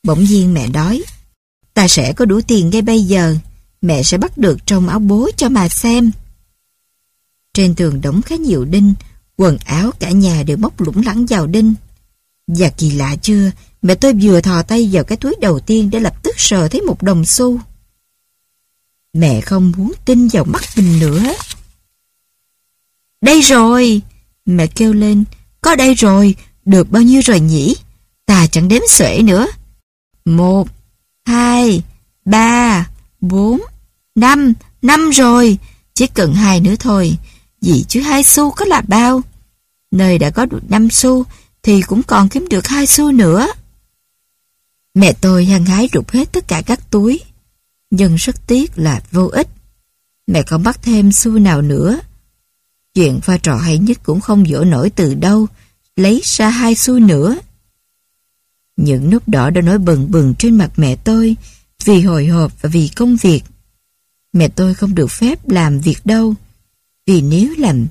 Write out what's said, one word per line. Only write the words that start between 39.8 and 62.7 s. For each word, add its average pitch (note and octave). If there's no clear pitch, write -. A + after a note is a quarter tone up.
Nơi F#3
đã D3+
có G#3+
được -
năm A3
xu B3+
thì G3+
cũng G3+
còn G3
kiếm F4
được -
hai C#4
xu D4
nữa." G#3+
Mẹ F#3
tôi F#3
hăng F#3
hái G3
rục -
hết C4
tất F4+
cả D#3+
các -
túi, A3+
nhưng F#3
rất -
tiếc C4
là D#3+
vô F3+
ích. -
Mẹ E3
không D#3+
bắt A#3+
thêm G#3
xu A3
nào E3+
nữa. D3
Chuyện D3+
pha F3+
trò D3
hay D#3+
nhất A3
cũng E3
không G3+
dỗ C#3+
nổi E3+
từ D#3+
đâu G3+
lấy G3+
ra -
hai A#3
xu B3+
nữa. G3
Những C#3+
nút A#3
đỏ C#3
đã F3
nổi F3+
bừng D#3
bừng C3+
trên A#3
mặt F#3+
mẹ C#3
tôi A3
vì F#3+
hồi E3
hộp E3
và D#3
vì D#3+